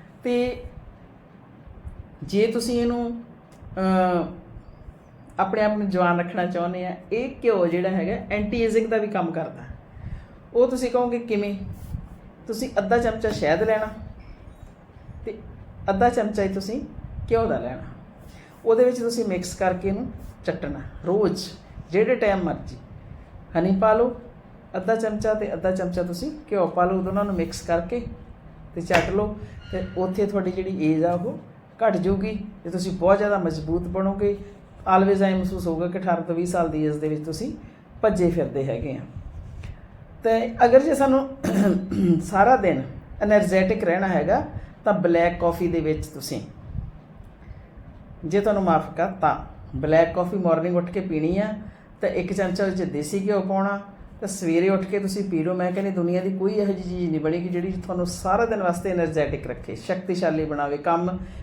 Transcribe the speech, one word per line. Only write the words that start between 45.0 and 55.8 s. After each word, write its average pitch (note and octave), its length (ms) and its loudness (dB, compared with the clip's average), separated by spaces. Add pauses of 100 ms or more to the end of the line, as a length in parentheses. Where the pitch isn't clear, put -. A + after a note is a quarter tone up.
ਕੌਫੀ E3+ 280 2
ਦੇ E3+ 120 2
ਵਿੱਚ D#3 260 0
ਤੁਸੀਂ, C3 360 -8 (1800)
ਜੇ E3+ 140 0
ਤੁਹਾਨੂੰ G3+ 240 2
ਮਾਫਕ E3 360 2
ਆ F3+ 80 2
ਤਾਂ D#3+ 280 0 (420)
ਬਲੈਕ D#3+ 360 4
ਕੌਫੀ F3+ 240 -2
ਮਾਰਨਿੰਗ F3 380 2
ਉੱਠ F3 160 0
ਕੇ G3+ 80 -2
ਪੀਣੀ E3+ 380 0
ਆ, G#3+ 160 -2 (480)
ਤਾਂ F#3+ 80 0
ਇੱਕ F3+ 240 -2
ਚਮਚਾ F#3 320 0
ਵਿੱਚ F#3 180 -2
ਦੇਸੀ E3 440 -2
ਘਿਓ G3+ 140 2
ਪਾਉਣਾ, G3 400 0 (380)
ਤਾਂ G3+ 80 -6
ਸਵੇਰੇ F3 420 2
ਉੱਠ F#3+ 160 2
ਕੇ G3+ 140 -2
ਤੁਸੀਂ G3 300 -2
ਪੀ E3 140 0
ਲਓ। F3+ 100 0
ਮੈਂ F3+ 180 0
ਕਹਿੰਦੀ G3 200 -2